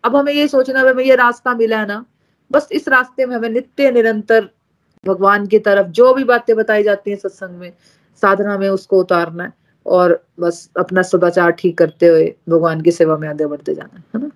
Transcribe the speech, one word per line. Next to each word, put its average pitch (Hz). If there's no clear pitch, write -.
अब 247
हमें 285
ये 294
सोचना 262
है, 262
हमें 254
ये 262
रास्ता 247
मिला 226
है 208
ना, 208
बस -
इस -
रास्ते 254
में 247
हमें 226
नित्य 254
निरंतर 220
भगवान 196
की 208
तरफ 202
जो 240
भी 269
बातें 233
बताई 214
जाती 202
हैं 202
सत्संग 185
में, 175
साधना 202
में, 196
उसको 190
उतारना 170
है -
और 180
बस 170
अपना 185
सदाचार 175
ठीक 165
करते 170
हुए 160
भगवान 165
की 165
सेवा 156
में 151
आगे 151
बढ़ते 147
जाना -
है, 170
है 285
ना। -